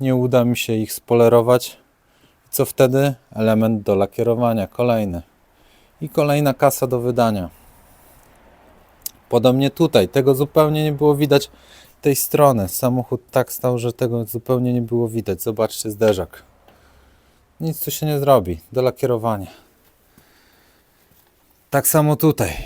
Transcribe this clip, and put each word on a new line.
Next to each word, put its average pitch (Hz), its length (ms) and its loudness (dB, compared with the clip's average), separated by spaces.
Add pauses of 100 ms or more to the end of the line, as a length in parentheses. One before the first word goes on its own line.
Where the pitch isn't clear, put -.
nie 131 140 0
uda 123 300 2
mi 120 120 0
się - 160 -6
ich 110 200 -4
spolerować. 120 840 4 (760)
Co - 140 -2
wtedy? 135 500 2 (180)
Element 110 500 0
do 104 120 0
lakierowania, 113 720 0
kolejny. 110 560 -2 (800)
I 156 80 -8
kolejna 147 460 0
kasa 139 320 0
do 123 140 -2
wydania. 113 500 0 (1800)
Podobnie 127 420 2
tutaj, 123 380 2
tego 135 260 2
zupełnie 151 500 0
nie 151 80 -2
było 147 240 2
widać 143 340 0 (500)
tej 143 160 0
strony. 131 520 2
Samochód 123 520 -4 (100)
tak 127 220 -2
stał, 123 260 -4
że 117 140 -4
tego 117 320 -4
zupełnie 123 480 -4
nie 123 100 -2
było 117 260 -2
widać. 107 340 -6
Zobaczcie 110 480 -4
zderzak. 101 520 -2 (1160)
Nic 160 240 -6
tu 147 60 -8
się 156 160 -6
nie 151 120 -2
zrobi, 113 420 2 (120)
do 127 100 -2
lakierowania. 117 680 -2 (2250)
Tak 139 160 -2
samo 151 300 2
tutaj, 117 360 0 (140)